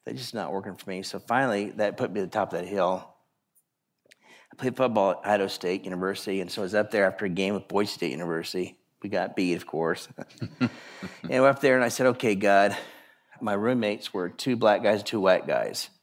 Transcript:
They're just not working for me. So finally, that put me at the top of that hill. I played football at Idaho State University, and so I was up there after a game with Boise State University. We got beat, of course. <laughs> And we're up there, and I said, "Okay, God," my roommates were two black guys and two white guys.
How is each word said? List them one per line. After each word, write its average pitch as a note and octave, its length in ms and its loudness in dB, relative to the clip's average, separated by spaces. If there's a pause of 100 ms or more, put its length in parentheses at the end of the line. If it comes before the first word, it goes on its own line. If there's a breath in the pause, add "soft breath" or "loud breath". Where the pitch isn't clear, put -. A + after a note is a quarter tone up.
They're A#2 100 -8
just B2+ 200 -12
not F2 180 -6
working F#2+ 240 -8
for - 120 -16
me. F#2+ 140 -6
So - 160 -10
finally, A2+ 540 0
that G2+ 240 -2
put B2 160 -2
me G#2 80 -2
at F2+ 100 -4
the - 80 -18
top F#2+ 140 0
of E2+ 80 -4
that F2+ 80 -8
hill. F#2 440 -2 (1400 loud breath)
I - 40 -20
played B2+ 200 -4
football A2 340 4
at - 160 -2
Idaho G2+ 220 2
State F#2+ 360 -4
University, F#2+ 560 -4
and F2 100 -8
so A2 120 -6
I - 20 -2
was F#2 100 -6
up G#2 160 2
there G2+ 160 4
after F#2+ 200 -2
a - 20 0
game F#2+ 260 0
with F#2+ 140 -6
Boise G2+ 240 0
State E2 200 -4
University. E2+ 680 -6 (240)
We G#2 60 -8
got F#2+ 280 -2
beat, F2+ 180 2
of - 120 -8
course. D#2+ 460 -4
<laughs> - 480 -12 (680 loud breath)
And C3 140 2
we're C3+ 60 8
up C3+ 120 2
there, C3 160 6
and B2 80 4
I A#2 40 0
said, B2+ 200 0
"Okay, A#2 280 2
God," G2+ 400 4 (640 loud breath)
my G#2+ 140 -2
roommates A2 600 0
were F2+ 140 -2
two - 280 -4
black G#2+ 260 4
guys G#2+ 160 4
and G2+ 80 -6
two A2 140 -2
white F#2 260 4
guys. A#1 420 -2 (140)